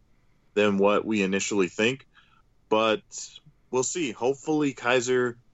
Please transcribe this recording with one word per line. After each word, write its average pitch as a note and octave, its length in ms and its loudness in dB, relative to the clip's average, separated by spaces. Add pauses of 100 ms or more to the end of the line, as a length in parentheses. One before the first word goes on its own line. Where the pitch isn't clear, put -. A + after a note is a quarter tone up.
(560)
than G2+ 220 2
what G2+ 280 2
we G#2+ 160 -2
initially F#2+ 460 0
think, A#2+ 400 -2 (640)
but A2 320 2 (680)
we'll B2+ 140 0
see. D3 280 -4
Hopefully C#3 640 -2
Kizer B2 600 0 (180)